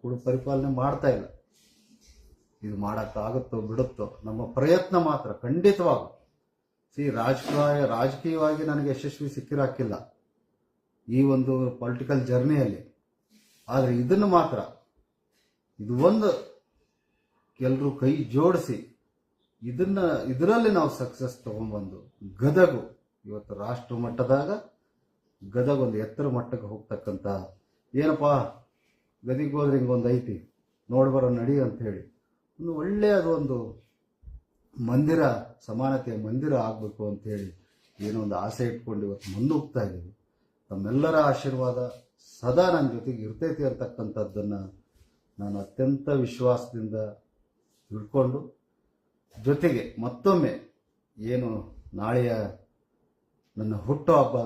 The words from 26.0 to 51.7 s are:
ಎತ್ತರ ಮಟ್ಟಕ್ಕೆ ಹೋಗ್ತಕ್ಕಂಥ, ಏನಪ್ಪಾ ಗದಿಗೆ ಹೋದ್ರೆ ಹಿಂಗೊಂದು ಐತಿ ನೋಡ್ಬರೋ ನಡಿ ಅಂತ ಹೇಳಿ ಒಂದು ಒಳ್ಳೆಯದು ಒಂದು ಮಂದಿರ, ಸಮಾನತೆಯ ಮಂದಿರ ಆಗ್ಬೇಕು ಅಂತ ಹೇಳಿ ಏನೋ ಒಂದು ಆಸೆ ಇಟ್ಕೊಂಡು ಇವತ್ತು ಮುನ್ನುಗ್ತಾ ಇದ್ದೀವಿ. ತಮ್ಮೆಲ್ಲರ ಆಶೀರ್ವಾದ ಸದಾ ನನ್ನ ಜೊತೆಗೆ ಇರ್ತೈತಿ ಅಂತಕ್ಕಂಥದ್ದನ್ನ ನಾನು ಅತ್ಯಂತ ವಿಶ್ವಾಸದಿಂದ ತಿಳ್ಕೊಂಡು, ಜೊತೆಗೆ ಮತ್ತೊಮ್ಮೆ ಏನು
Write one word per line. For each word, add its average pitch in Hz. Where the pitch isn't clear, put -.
ಎತ್ತರ 143
ಮಟ್ಟಕ್ಕೆ 104
ಹೋಗ್ತಕ್ಕಂಥ, 104
ಏನಪ್ಪಾ 147
ಗದಿಗೆ 139
ಹೋದ್ರೆ 139
ಹಿಂಗೊಂದು 123
ಐತಿ 120
ನೋಡ್ಬರೋ 131
ನಡಿ 120
ಅಂತ 117
ಹೇಳಿ 95
ಒಂದು 165
ಒಳ್ಳೆಯದು 196
ಒಂದು 135
ಮಂದಿರ, 147
ಸಮಾನತೆಯ 127
ಮಂದಿರ 131
ಆಗ್ಬೇಕು 110
ಅಂತ 101
ಹೇಳಿ 101
ಏನೋ 104
ಒಂದು 101
ಆಸೆ 107
ಇಟ್ಕೊಂಡು 110
ಇವತ್ತು 98
ಮುನ್ನುಗ್ತಾ 139
ಇದ್ದೀವಿ. 90
ತಮ್ಮೆಲ್ಲರ 127
ಆಶೀರ್ವಾದ 127
ಸದಾ 147
ನನ್ನ 151
ಜೊತೆಗೆ 117
ಇರ್ತೈತಿ 143
ಅಂತಕ್ಕಂಥದ್ದನ್ನ 104
ನಾನು 101
ಅತ್ಯಂತ 135
ವಿಶ್ವಾಸದಿಂದ 120
ತಿಳ್ಕೊಂಡು, 127
ಜೊತೆಗೆ 139
ಮತ್ತೊಮ್ಮೆ 120
ಏನು 117